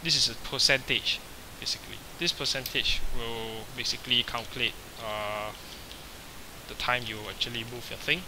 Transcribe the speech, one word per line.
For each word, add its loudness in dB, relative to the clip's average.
This 4
is 4
a -4
percentage, 4
basically. -4
This 2
percentage 2
will -2
basically 2
calculate, 0
uh, -2
the -8
time 2
you -4
actually -2
move -8
your -6
thing. 2